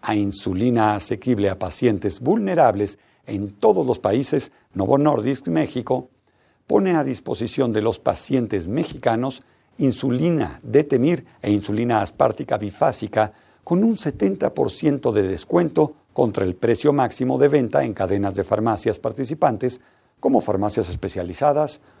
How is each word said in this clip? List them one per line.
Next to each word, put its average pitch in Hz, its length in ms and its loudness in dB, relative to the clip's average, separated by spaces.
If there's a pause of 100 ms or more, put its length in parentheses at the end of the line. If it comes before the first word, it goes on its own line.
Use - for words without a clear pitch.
a 110 140 -2
insulina 104 800 0
asequible 107 520 -2
a 90 120 -4
pacientes 101 580 -2
vulnerables 143 800 2 (260)
en 101 280 -6
todos 135 340 2
los 123 140 0
países, 127 500 0 (220)
Novo 107 260 2
Nordisk 135 480 0
México 135 640 -2 (580)
pone 190 300 2
a 151 80 2
disposición 117 720 -2
de 107 80 0
los 113 160 0
pacientes 104 720 -2
mexicanos 123 760 -4 (340)
insulina 135 840 0
Detemir 139 640 2 (160)
e 104 100 0
insulina 107 480 0
aspártica 113 560 -2
bifásica 107 760 -2 (280)
con 180 220 2
un 226 140 2
setenta 190 560 -2
por 135 160 0
ciento 135 420 0
de 101 160 2
descuento 156 640 0 (220)
contra 107 280 2
el 92 120 0
precio 120 400 2
máximo 131 420 0
de 139 120 4
venta 139 360 2
en 117 80 -4
cadenas 98 420 0
de 95 100 0
farmacias 110 540 0
participantes 127 840 -2 (380)
como 117 200 4
Farmacias 101 480 -2
Especializadas 95 960 -2 (180)